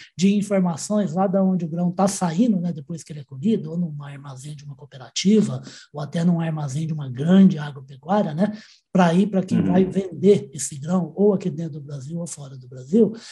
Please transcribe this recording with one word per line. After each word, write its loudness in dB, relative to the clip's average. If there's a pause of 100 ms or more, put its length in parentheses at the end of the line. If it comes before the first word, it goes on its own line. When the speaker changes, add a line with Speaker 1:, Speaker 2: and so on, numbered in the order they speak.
(180)
Speaker 1:
de 4
informações -2
lá 2
da 2
onde 2
o -6
grão -2
tá 2
saindo, 0
né, -4
depois -12
que -16
ele -12
é -16
colhido, -4
ou -6
num -6
armazém -16
de -18
uma -16
cooperativa, 0 (320)
ou -10
até -4
num 2
armazém -4
de -6
uma -8
grande 6
agropecuária, -4
né, 0 (400)
pra 4
ir 4
pra 0
quem 0
Speaker 2:
Uhum. 2
Speaker 1:
vai 6
vender 2
esse -8
grão, -2
ou 4
aqui -2
dentro -8
do -16
Brasil -10
ou -8
fora -16
do -20
Brasil. 2 (180)